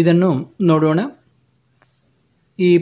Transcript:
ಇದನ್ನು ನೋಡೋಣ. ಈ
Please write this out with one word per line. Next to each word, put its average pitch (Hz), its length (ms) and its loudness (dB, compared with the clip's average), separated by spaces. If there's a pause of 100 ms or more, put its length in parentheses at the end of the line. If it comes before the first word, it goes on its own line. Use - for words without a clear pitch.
ಇದನ್ನು 170 300 0 (400)
ನೋಡೋಣ. 156 280 0 (1700)
ಈ - 20 4 (120)